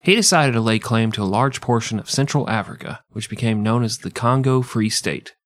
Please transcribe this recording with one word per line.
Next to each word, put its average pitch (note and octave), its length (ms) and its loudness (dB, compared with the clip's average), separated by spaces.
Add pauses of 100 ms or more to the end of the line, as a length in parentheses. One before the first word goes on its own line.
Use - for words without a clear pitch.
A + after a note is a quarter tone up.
He F#3 120 4
decided E3 380 4
to A#2 80 2
lay A2+ 180 2
claim A2+ 340 0
to G#2+ 100 -4
a - 20 -2
large A#2 380 0
portion A2+ 360 0
of - 120 -10
Central C#3 400 0
Africa, - 580 -6
which - 220 -10
became A2 320 -2
known A2+ 220 2
as A2 160 -4
the - 100 -8
Congo C3 500 2
Free A2+ 300 -2
State. - 440 -6 (120)